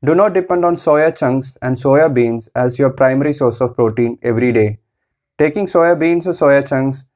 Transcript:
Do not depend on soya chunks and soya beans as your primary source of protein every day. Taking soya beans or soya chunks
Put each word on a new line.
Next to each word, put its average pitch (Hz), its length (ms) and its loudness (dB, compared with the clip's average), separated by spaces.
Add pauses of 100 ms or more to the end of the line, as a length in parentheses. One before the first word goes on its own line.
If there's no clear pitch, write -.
Do 143 100 2
not 196 200 2
depend 180 320 -2
on 175 100 0
soya 160 420 0
chunks 131 440 -4
and 127 160 -4
soya 147 360 2
beans 117 400 -2
as 123 260 -2
your 139 100 2
primary 135 420 0
source 127 300 -2
of 123 160 -4
protein 117 440 -2
every 120 300 0
day. 107 280 0 (580)
Taking 156 300 -2
soya 170 300 2
beans 170 300 0
or 180 60 -2
soya 139 340 2
chunks 135 380 -4 (100)